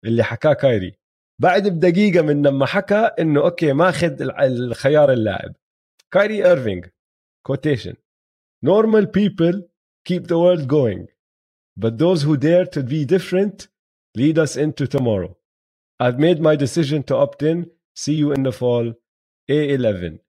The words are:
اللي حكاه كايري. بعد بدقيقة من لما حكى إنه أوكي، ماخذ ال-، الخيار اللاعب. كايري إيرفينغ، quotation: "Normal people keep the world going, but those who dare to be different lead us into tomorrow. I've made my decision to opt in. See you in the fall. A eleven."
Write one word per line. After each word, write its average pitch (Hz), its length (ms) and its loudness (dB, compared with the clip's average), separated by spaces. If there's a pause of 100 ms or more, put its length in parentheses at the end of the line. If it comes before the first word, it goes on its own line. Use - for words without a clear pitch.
اللي 113 180 0
حكاه 143 300 0
كايري. 110 420 0 (460)
بعد 185 260 2
بدقيقة 175 540 2
من 147 260 2
لما 139 180 2
حكى 196 300 -2
إنه 165 460 0
أوكي، 165 320 0
ماخذ 165 480 0
ال-، 131 100 -6
الخيار 131 800 2
اللاعب. 107 440 -2 (580)
كايري 202 320 0
إيرفينغ، 117 400 0 (640)
quotation: 135 440 -4 (720)
"Normal 214 400 4
people 185 560 0 (480)
keep 175 140 -2
the 170 140 -2
world 170 300 2
going, 113 400 0 (720)
but 113 180 -4
those 165 260 2
who 151 140 0
dare 170 280 2
to 151 180 -8
be 143 220 -4
different 185 600 -2 (500)
lead 147 200 2
us 156 200 0
into 147 300 -4
tomorrow. 107 480 -4 (680)
I've 123 160 0
made 160 200 2
my 156 160 2
decision 143 540 -2
to 139 60 0
opt 139 260 -2
in. 165 240 -2 (340)
See 151 220 -2
you 147 100 0
in 135 120 -2
the 131 80 0
fall. 120 420 -2 (580)
A 143 260 0
eleven." 90 520 -4